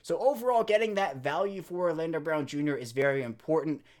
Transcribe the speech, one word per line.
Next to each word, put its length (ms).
So 160
overall, 440
getting 300
that 240
value 460
for 260
Orlando 300
Brown 260
Junior 300
is 160
very 320
important, 580